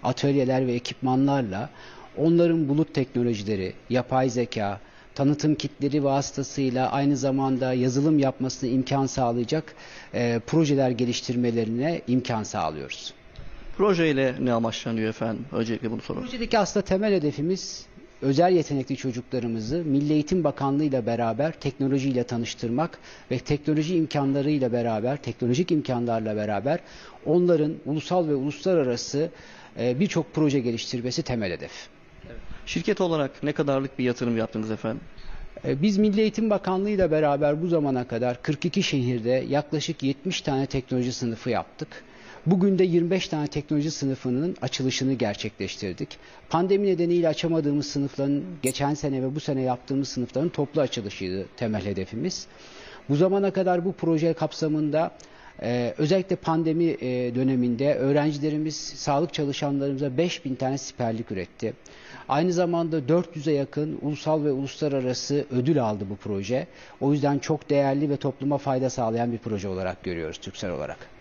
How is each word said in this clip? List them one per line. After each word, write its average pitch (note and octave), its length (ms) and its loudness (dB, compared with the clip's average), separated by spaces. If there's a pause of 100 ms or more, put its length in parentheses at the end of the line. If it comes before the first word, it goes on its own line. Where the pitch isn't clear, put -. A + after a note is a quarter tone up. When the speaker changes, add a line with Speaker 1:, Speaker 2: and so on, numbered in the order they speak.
Speaker 1:
atölyeler C3 640 2
ve B2 60 0
ekipmanlarla C3 960 0 (480)
onların E3 520 4
bulut D#3 240 2
teknolojileri, G#2+ 800 0 (160)
yapay B2+ 400 2
zeka, G#2+ 500 -2 (360)
tanıtım D3 400 2
kitleri C#3 480 -2
vasıtasıyla C3+ 880 0
aynı C#3+ 260 2
zamanda C3 560 0
yazılım C3+ 460 4
yapmasına C3 500 0
imkan C3+ 360 2
sağlayacak, B2 720 -2 (380)
e, A#2+ 340 0
projeler C#3+ 420 4
geliştirmelerine A#2+ 1160 0
imkan B2 360 2
sağlıyoruz. D#2 680 -4 (640)
Speaker 2:
Projeyle D#3 600 4
ne B2+ 140 2
amaçlanıyor A2+ 560 0
efendim? A2+ 420 -4
Öncelikle A2+ 400 -2
bunu A2+ 100 -6
soralım. - 240 -6
Speaker 1:
Projedeki A#3 340 0
aslında G3 260 0
temel G3+ 280 2
hedefimiz D#3 720 -2 (340)
özel D3 300 4
yetenekli C#3 460 0
çocuklarımızı A#2+ 880 -4
Milli D3 280 2
Eğitim D3+ 300 2
Bakanlığı C#3 400 2
ile C3 220 0
beraber A#2 460 0
teknolojiyle C3+ 720 0
tanıştırmak A#2+ 760 -4 (320)
ve B2 80 0
teknoloji D3+ 560 0
imkanlarıyla C#3 760 2
beraber, A#2 460 0
teknolojik B2+ 540 0
imkanlarla A#2+ 640 0
beraber G#2+ 440 0 (460)
onların D#3+ 480 4 (120)
ulusal D#3+ 420 0
ve D3 80 2
uluslararası, C#3+ 960 0 (500)
e, B2 200 0
birçok E3+ 340 0
proje D3 260 4
geliştirmesi A#2+ 640 -2
temel G#2+ 280 -2
hedef. - 200 -8 (540)
Speaker 2:
Evet. A#2+ 120 -14 (280)
Şirket F#3+ 360 -2
olarak D#3 420 0
ne D3 80 0
kadarlık C#3 480 0
bir B2+ 40 0
yatırım A#2+ 340 0
yaptınız A2 340 -2
efendim? A2 300 -4 (640)
Speaker 1:
E, C3+ 160 0
biz G3 160 4
Milli G#3+ 240 4
Eğitim A3 280 2
Bakanlığı F#3+ 400 0
ile F#3+ 220 2
beraber D3+ 500 2
bu F3+ 60 -2
zamana C#3+ 400 2
kadar A#2+ 340 -2
kırk D3+ 240 -2
iki F3+ 180 2
şehirde B2 640 0
yaklaşık D3 540 -2
yetmiş C#3 380 -2
tane C#3 240 0
teknoloji B2+ 460 -2
sınıfı A#2 380 -4
yaptık. G#2 380 -4 (580)
Bugün F#3 340 4
de F#3 40 6
yirmi F3 280 4
beş F#3 160 0
tane D3+ 200 -2
teknoloji D3 440 0
sınıfının C3+ 720 -2
açılışını C3 520 0
gerçekleştirdik. G#2 960 -4 (400)
Pandemi G3 380 2
nedeniyle F3 400 2
açamadığımız D3 600 2
sınıfların, C#3 560 -2 (180)
geçen C#3+ 320 0
sene C3+ 300 -2
ve C3 120 -2
bu D3+ 40 -2
sene C3+ 220 -2
yaptığımız C3 460 -2
sınıfların B2+ 420 -2
toplu D#3 320 0
açılışıydı G2 640 -4 (120)
temel G#2+ 280 -2
hedefimiz. G#2 640 -4 (600)
Bu C#3 60 2
zamana F#3+ 380 4
kadar F3+ 320 2
bu F#3+ 80 -2
proje E3 400 2
kapsamında, D#3 800 0 (500)
e, A#2+ 360 0
özellikle F3+ 380 2
pandemi, E3 480 2
e, B2 520 0
döneminde B2+ 600 2
öğrencilerimiz, D3 800 0
sağlık - 580 -2
çalışanlarımıza C#3 840 -2
beş E3 280 0
bin C3 100 -2
tane C3+ 220 -2
siperlik A2+ 540 -4
üretti. G2 420 -6 (560)
Aynı E3 240 2
zamanda E3+ 540 0
dört E3+ 280 2
yüze D#3 160 -2
yakın D3 500 -2
ulusal D3+ 440 0
ve D3 60 2
uluslararası C#3 1000 -2
ödül B2+ 320 2
aldı G#2+ 260 -2
bu G2+ 60 -6
proje. G#2 520 -4 (340)
O C#3 120 4
yüzden C#3+ 260 2
çok - 300 -4
değerli C#3+ 400 2
ve C#3 80 0
topluma C#3 400 -2
fayda C3 320 0
sağlayan A#2 420 0
bir A#2 60 -4
proje G#2 300 -4
olarak F#2 360 -4
görüyoruz E2 340 -4
Türksel F#2+ 340 -8
olarak. - 500 -8